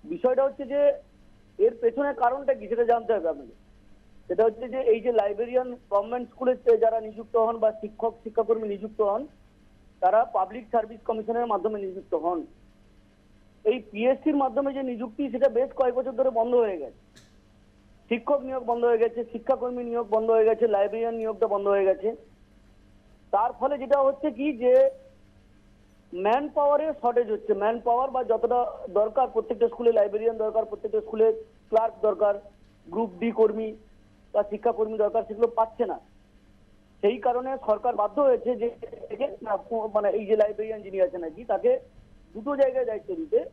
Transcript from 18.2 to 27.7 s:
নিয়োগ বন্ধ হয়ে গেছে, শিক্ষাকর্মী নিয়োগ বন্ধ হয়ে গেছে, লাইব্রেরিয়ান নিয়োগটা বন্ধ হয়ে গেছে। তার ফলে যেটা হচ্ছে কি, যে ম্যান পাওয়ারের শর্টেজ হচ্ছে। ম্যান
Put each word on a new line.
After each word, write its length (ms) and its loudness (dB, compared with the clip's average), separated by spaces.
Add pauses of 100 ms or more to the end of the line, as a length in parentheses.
নিয়োগ 220 -6
বন্ধ 220 0
হয়ে 120 4
গেছে, 340 0
শিক্ষাকর্মী 520 -2
নিয়োগ 260 -6
বন্ধ 220 2
হয়ে 140 6
গেছে, 220 4
লাইব্রেরিয়ান 480 0
নিয়োগটা 320 -2
বন্ধ 200 -2
হয়ে 180 4
গেছে। 300 0 (1160)
তার 280 2
ফলে 180 0
যেটা 240 2
হচ্ছে 300 2
কি, 260 -4
যে 320 6 (1200)
ম্যান 360 0
পাওয়ারের 520 2
শর্টেজ 300 2
হচ্ছে। 220 -2
ম্যান 260 0